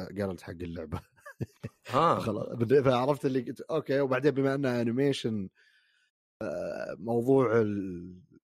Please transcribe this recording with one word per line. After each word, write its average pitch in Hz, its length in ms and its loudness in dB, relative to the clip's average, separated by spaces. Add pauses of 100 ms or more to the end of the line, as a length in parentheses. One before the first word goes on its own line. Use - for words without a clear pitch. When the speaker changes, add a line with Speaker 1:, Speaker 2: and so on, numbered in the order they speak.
(100)
Speaker 1:
جارلت 95 320 -4
حق - 80 -14
اللعبة. 85 500 -8 (380)
<laughs> - 560 -10
Speaker 2:
آه. 147 240 4
Speaker 1:
خلاص، 104 300 -4
بد-، 120 320 4
فعرفت 131 460 2
اللي 131 140 0
قلت، 120 200 -10
أوكي، 143 400 -2
وبعدين 131 300 2
بما 135 240 2
إنه 127 260 0
أنيميشن، 117 680 0 (920)
آه، 87 560 -6
موضوع 117 600 4
ال-، 92 600 -4 (240)